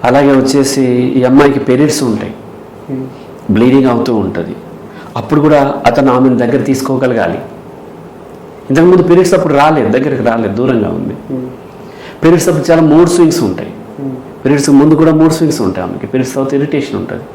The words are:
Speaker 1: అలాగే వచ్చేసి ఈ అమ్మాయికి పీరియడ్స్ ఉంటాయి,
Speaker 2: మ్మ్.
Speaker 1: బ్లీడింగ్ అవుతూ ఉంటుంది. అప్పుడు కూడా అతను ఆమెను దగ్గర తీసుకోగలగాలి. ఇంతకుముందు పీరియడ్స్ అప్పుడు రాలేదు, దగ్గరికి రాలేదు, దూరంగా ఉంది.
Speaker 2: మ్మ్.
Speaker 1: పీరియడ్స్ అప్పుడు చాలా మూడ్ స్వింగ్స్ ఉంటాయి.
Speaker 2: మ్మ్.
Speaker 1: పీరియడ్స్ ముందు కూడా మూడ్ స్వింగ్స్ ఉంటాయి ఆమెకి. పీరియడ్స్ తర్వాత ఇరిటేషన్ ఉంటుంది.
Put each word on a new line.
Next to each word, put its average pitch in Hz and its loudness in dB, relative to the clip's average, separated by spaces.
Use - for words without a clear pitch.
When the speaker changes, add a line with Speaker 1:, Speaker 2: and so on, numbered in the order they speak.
Speaker 1:
అలాగే 139 4
వచ్చేసి 135 0
ఈ 127 2
అమ్మాయికి 139 4
పీరియడ్స్ 139 0
ఉంటాయి, 110 -4
Speaker 2:
మ్మ్. 131 -10
Speaker 1:
బ్లీడింగ్ 127 4
అవుతూ 117 0
ఉంటుంది. 87 -4
అప్పుడు 143 0
కూడా 143 2
అతను 127 2
ఆమెను 127 2
దగ్గర 123 0
తీసుకోగలగాలి. 127 -2
ఇంతకుముందు 170 4
పీరియడ్స్ 180 4
అప్పుడు 151 0
రాలేదు, 143 2
దగ్గరికి 131 -2
రాలేదు, 113 -2
దూరంగా 117 0
ఉంది. 87 -8
Speaker 2:
మ్మ్. 127 -10
Speaker 1:
పీరియడ్స్ 165 4
అప్పుడు 160 0
చాలా 165 4
మూడ్ 160 4
స్వింగ్స్ 170 2
ఉంటాయి. 95 -6
Speaker 2:
మ్మ్. 135 -8
Speaker 1:
పీరియడ్స్ 143 0
ముందు 143 6
కూడా 160 4
మూడ్ 156 2
స్వింగ్స్ 160 -2
ఉంటాయి 92 -4
ఆమెకి. 90 -10
పీరియడ్స్ 127 -4
తర్వాత 135 -4
ఇరిటేషన్ 143 -4
ఉంటుంది. - -8